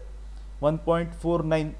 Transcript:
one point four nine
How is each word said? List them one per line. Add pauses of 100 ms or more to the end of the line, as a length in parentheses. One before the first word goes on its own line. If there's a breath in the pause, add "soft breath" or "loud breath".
(600 soft breath)
one
point
four
nine